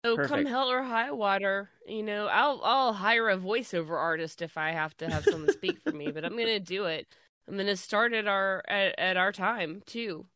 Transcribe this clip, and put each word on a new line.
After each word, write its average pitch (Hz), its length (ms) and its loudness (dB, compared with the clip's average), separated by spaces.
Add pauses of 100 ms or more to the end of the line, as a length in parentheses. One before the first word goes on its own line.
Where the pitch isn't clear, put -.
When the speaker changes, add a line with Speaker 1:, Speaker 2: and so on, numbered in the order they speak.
Speaker 1:
So 233 140 2
come - 120 2
Speaker 2:
Perfect. 285 200 2
Speaker 1:
hell 254 220 0
or 254 120 2
high 247 280 0
water, 196 580 0 (180)
you 214 160 -6
know, 208 240 -2
I'll, 262 380 2
I'll 247 300 4
hire 220 340 4
a 190 80 4
voiceover 185 600 -2
artist 160 420 -2
if 165 160 -8
I 156 140 -2
have 160 260 -4
to - 140 -6
have - 140 0
someone - 280 4
speak - 300 -4
for 302 100 -2
me, 294 180 -6
but 151 140 -6
I'm 196 140 -4
gonna 226 200 0
do 185 280 -4
it. 160 200 -4 (400)
I'm 202 120 -6
gonna 196 180 0
start 226 380 2
at 214 120 0
our, 196 400 0
at, 196 320 2
at 185 200 2
our 190 120 4
time 196 540 -2
too. 208 400 -8 (120)